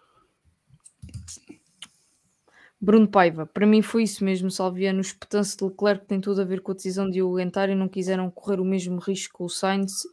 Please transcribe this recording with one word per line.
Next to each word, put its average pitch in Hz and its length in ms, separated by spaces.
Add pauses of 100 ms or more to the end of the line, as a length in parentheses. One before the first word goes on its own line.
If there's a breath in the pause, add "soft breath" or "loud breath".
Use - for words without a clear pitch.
(2750 soft breath)
Bruno 208 260
Paiva, 170 380
para 196 220
mim 214 140
foi 226 220
isso 208 200
mesmo, 190 260
Salviano, 190 500
o - 20
espetanço 202 560
de 196 80
Leclerc 196 400
tem 196 160
tudo 196 200
a 190 40
ver 185 160
com 196 100
a 190 40
decisão 190 340
de 185 120
o 185 80
aguentar 185 400
e 196 60
não 190 140
quiseram 185 420
correr 196 280
o 185 60
mesmo 180 340
risco - 400
com 180 40
o 175 60
Sainz, 196 640